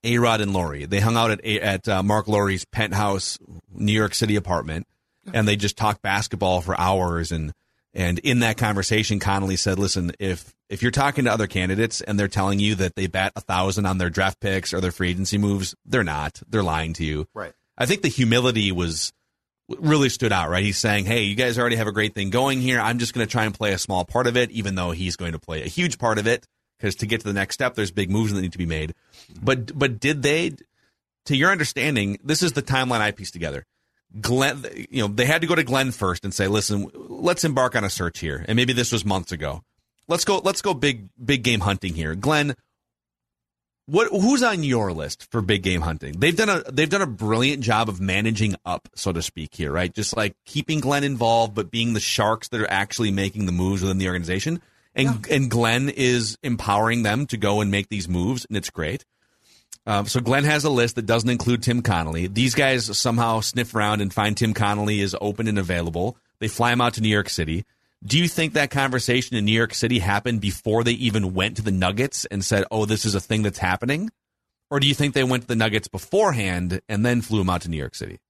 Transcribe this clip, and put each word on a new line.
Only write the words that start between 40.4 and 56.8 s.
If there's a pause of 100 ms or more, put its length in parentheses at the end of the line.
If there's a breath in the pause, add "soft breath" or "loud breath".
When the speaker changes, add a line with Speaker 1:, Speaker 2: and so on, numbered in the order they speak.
Speaker 1:
go
big, (140)
big
game
hunting
here.
Glenn, (1300)
what,
who's
on
your
list
for
big
game
hunting?
They've
done
a,
they've
done
a
brilliant
job
of
managing (100)
up,
so
to
speak,
here,
right?
Just,
like, (100)
keeping
Glenn
involved,
but
being
the
sharks
that
are
actually
making
the
moves
within
the
organization. (340 soft breath)
And,
Speaker 2:
Yeah.
Speaker 1:
and
Glenn
is
empowering